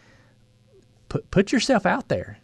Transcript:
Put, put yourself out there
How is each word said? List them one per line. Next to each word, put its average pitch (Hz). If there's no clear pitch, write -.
Put, -
put 202
yourself 247
out 202
there -